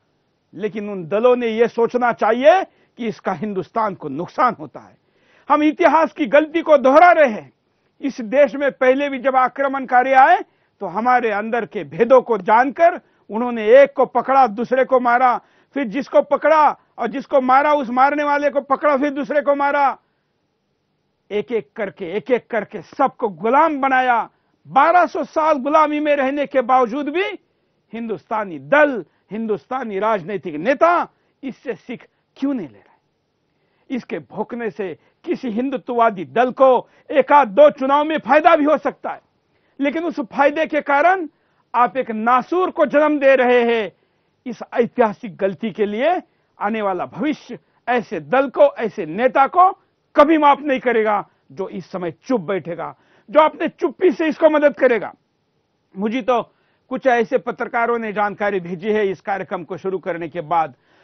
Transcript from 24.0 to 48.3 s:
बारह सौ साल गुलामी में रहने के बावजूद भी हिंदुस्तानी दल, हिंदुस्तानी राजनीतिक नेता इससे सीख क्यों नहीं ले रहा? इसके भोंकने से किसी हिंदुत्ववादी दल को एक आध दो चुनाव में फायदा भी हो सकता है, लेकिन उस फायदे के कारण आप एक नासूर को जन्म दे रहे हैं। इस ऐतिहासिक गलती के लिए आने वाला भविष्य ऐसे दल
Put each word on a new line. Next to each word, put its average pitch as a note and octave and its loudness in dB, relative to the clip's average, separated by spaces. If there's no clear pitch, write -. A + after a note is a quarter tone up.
बारह D#4 4
सौ D4+ -6
साल D#4 0
गुलामी D4+ 0
में D4+ 0
रहने C#4 -2
के C4 -2
बावजूद B3+ -2
भी F4 -4
हिंदुस्तानी G#3+ -8
दल, F#3 0
हिंदुस्तानी A3 -6
राजनीतिक F#3+ -4
नेता C#4+ 0
इससे B3 -12
सीख - -16
क्यों C#4 -4
नहीं G3+ -8
ले G2+ -20
रहा? - -20
इसके A#3 -8
भोंकने A3 -10
से F#3 -10
किसी C4+ -6
हिंदुत्ववादी A#3 -2
दल A3 -2
को B3+ 2
एक C#4+ 0
आध C#4+ 6
दो C#4 6
चुनाव C#4 0
में D#4 -2
फायदा D#4 4
भी D4+ 0
हो D4 2
सकता C4 -8
है, D3+ -12
लेकिन C#4+ -4
उस D4+ -6
फायदे D4 0
के D4 -4
कारण D#4+ 0
आप B3 0
एक B3 -6
नासूर B3 0
को E4 0
जन्म D4+ 2
दे C4+ 4
रहे B3 2
हैं। A3+ -2
इस A#3+ -12
ऐतिहासिक A3 -2
गलती G3 -4
के G3+ -4
लिए C4 -2
आने G#3+ -4
वाला F#3 -4
भविष्य G#3+ -8
ऐसे A3+ -4
दल A#3+ -2